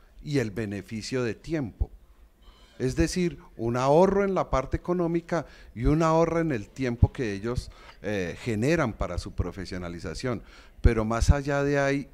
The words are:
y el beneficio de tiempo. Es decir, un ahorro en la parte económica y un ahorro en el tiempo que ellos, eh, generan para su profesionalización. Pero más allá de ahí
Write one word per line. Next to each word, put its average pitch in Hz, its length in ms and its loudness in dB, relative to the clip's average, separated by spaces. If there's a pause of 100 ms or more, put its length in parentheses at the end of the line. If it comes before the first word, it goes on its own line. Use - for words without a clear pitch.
(220)
y 143 180 -2
el 110 120 -2
beneficio 107 720 -6
de 110 100 -2
tiempo. 143 560 -4 (880)
Es 127 200 -2
decir, 165 420 0 (160)
un 117 220 -2
ahorro 185 480 6
en 196 100 0
la 151 140 0
parte 135 260 0
económica 170 720 -2 (280)
y 113 120 -4
un 151 180 4
ahorro 165 380 4
en 160 100 0
el 107 160 -4
tiempo 120 460 0
que 113 180 -2
ellos, 113 400 -4 (300)
eh, 90 400 -2
generan 123 500 0
para 87 260 -6
su 95 140 -8
profesionalización. 90 1120 -6 (380)
Pero 110 240 4
más 117 260 2
allá 143 320 0
de 143 160 0
ahí 139 340 0